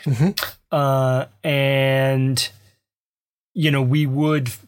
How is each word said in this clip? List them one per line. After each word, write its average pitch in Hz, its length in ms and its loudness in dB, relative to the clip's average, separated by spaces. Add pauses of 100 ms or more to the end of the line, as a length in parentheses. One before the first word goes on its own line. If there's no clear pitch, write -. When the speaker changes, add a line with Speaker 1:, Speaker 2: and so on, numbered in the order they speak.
Speaker 1:
Mm-hmm. 143 280 2 (400)
Speaker 2:
Uh, 135 540 0 (180)
and, 135 1040 0 (1040)
you 151 180 0
know, 139 100 2
we 147 240 2
would 143 460 -2 (160)